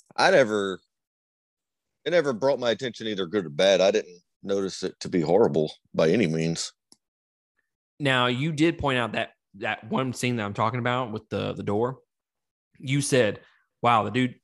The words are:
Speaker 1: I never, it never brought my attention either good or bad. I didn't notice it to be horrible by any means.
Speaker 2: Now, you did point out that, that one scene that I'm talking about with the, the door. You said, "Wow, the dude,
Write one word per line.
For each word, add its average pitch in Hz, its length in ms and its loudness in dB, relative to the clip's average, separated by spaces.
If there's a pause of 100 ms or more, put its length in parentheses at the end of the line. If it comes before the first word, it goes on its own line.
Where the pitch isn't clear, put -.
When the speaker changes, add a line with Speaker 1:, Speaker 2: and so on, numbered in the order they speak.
(160)
Speaker 1:
I 160 160 2
never, 104 480 2 (1300)
it 156 60 -6
never 147 220 2
brought 135 260 0
my 120 120 0
attention 113 360 -6
either 95 180 -4
good 90 200 -2
or 76 40 -10
bad. 90 320 4
I 98 100 4
didn't 92 300 -2 (220)
notice 98 400 -4
it - 160 -8
to - 100 -10
be 90 120 0
horrible 80 500 2 (220)
by 82 160 2
any 101 180 2
means. 80 440 -2 (1300)
Speaker 2:
Now, 131 280 2
you 131 240 -2
did 165 260 0
point 135 220 0
out 113 140 -2
that, 113 160 -4 (300)
that 110 300 -6
one 131 240 -2
scene 123 220 -2
that 107 100 -4
I'm 104 80 -6
talking 113 260 -2
about 123 320 -4
with 107 180 -10
the, 101 240 -4
the 98 100 -10
door. 110 360 -2 (800)
You 139 220 -2
said, 117 380 2 (420)
"Wow, 117 220 4
the 104 80 -6
dude, 123 320 -2